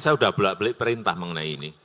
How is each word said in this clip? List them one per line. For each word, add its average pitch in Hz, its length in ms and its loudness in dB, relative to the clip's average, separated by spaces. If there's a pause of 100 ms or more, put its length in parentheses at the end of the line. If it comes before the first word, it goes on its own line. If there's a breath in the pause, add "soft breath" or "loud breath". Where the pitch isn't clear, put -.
saya 151 160 4
udah 101 160 4
bolak-balik 101 400 2
perintah 113 400 -2
mengenai 82 400 -6
ini. 73 160 -12 (140)